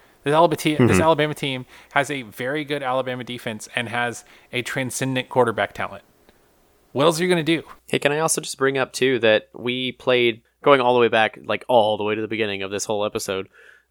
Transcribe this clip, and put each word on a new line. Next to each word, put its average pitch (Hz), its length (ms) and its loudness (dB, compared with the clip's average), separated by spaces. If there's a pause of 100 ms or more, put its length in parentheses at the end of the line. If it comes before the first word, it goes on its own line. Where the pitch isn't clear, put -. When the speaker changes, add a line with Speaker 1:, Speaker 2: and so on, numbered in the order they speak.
(240)
Speaker 1:
This 143 80 0
Alabama 160 240 4
te-, 151 200 0
this 123 160 4
Speaker 2:
Mm-hmm. 92 100 4
Speaker 1:
Alabama 151 320 2
team 131 320 -6 (260)
has 139 180 0
a 139 120 -6
very 127 420 -6
good 143 180 -6
Alabama 127 420 -4
defense 120 500 -10
and 120 140 -4
has 120 360 -6 (280)
a 123 100 -4
transcendent 127 640 -4
quarterback 110 460 0
talent. 98 300 -10 (880)
What 131 120 0
else 156 160 2
are 180 40 0
you 180 40 0
gonna 175 140 2
do? 151 220 -2 (240)
Speaker 2:
Hey, - 100 -2
can 143 140 2
I 151 80 -2
also 160 200 0
just - 180 -12
bring 135 200 0
up, 127 140 -2
too, 127 280 0
that 107 340 4
we 123 380 -6
played, 120 500 0 (200)
going 143 180 6
all 123 140 4
the 123 60 6
way 117 80 6
back, 110 360 2
like, 107 240 -4
all 107 280 4
the 101 80 -4
way 107 100 0
to 107 60 -6
the 110 80 -6
beginning 104 340 -4
of 98 80 -8
this 98 140 -6
whole 104 200 -2
episode, 98 440 -6 (420)